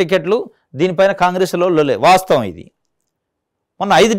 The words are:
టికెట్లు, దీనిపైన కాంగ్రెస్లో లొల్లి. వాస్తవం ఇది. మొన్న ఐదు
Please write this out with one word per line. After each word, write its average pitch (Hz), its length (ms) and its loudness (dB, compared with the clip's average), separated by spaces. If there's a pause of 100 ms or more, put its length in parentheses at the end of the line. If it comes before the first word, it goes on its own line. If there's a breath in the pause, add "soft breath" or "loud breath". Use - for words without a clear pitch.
టికెట్లు, 180 380 -2 (420)
దీనిపైన 185 320 0 (100)
కాంగ్రెస్లో 185 540 -2
లొల్లి. 143 200 0 (100)
వాస్తవం 180 440 2
ఇది. 85 160 -18 (1120)
మొన్న 196 120 -4 (100)
ఐదు 226 160 2